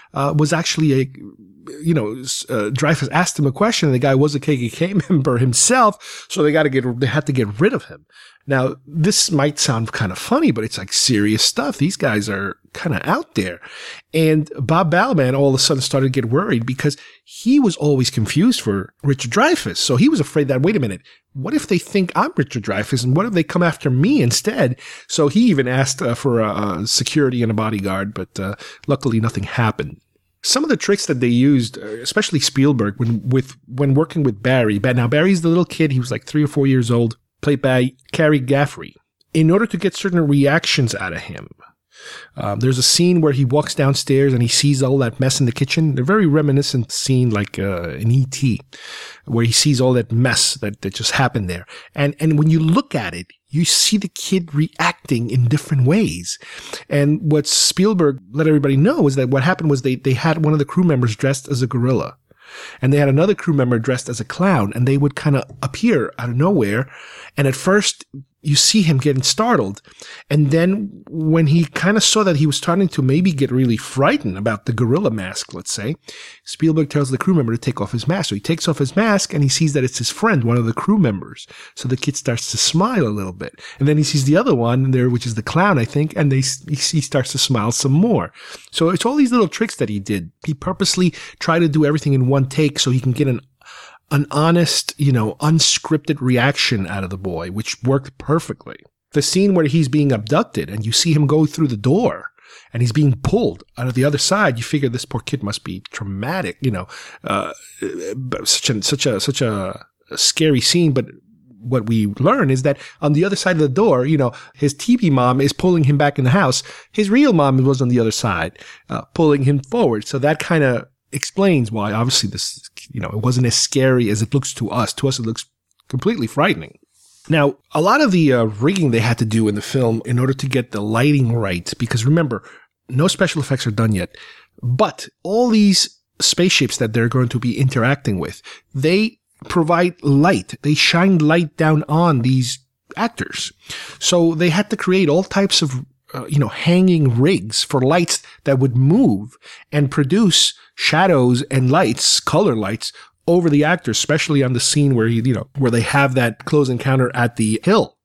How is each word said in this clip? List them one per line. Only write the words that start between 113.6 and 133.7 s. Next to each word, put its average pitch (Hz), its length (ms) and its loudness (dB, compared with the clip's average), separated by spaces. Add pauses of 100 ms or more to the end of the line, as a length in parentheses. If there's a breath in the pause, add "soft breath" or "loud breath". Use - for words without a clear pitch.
the 147 60 4
door, 139 380 2
you 156 120 2
know, 127 140 2 (220 loud breath)
his 143 200 0
T - 220 0
V 202 140 2
mom 127 320 2
is 139 100 2
pulling 175 320 0
him 143 140 4
back 143 200 2
in 135 60 0
the 127 60 2
house. 147 340 2 (300 loud breath)
His 202 160 0
real 254 240 4
mom 139 240 4
was 131 240 2
on 123 80 2
the 120 100 2
other 110 120 2
side, 90 460 -4 (320 loud breath)
uh, 117 120 -8 (120)
pulling 147 300 2
him 143 160 2
forward. 135 480 -2
So 139 120 -6
that 147 200 0
kinda 139 480 0 (260)
explains 143 580 0
why, 104 220 -4
obviously, 117 360 -2
this, - 400 -10 (220)
you - 80 -10
know, 92 80 -6
it 104 120 -8
wasn't 123 280 0
as 113 80 0
scary 127 540 0
as 104 120 -2
it 113 120 -2
looks 135 200 -2
to 113 160 -6
us. 120 240 -4
To - 140 -4
us, 131 120 -4
it 113 60 -8
looks 113 200 -8 (420)
completely 135 400 -2
frightening. 135 500 -2 (520)
Now, 147 260 2 (160)
a 156 100 0
lot 233 200 2
of 247 100 4
the, 156 220 4
uh, 120 100 2
rigging 131 480 0
they 113 80 2
had 117 200 0
to 120 60 0
do 110 220 2
in 104 80 0
the 104 60 -6
film 117 440 -2
in 120 140 -2
order 131 140 0
to 135 140 -6
get 127 240 0
the 104 100 -6
lighting 117 520 2
right, 95 460 -4
because 117 240 -2
remember, 143 400 0 (460 loud breath)
no 135 180 2
special 170 340 -2
effects - 240 -4
are 117 60 0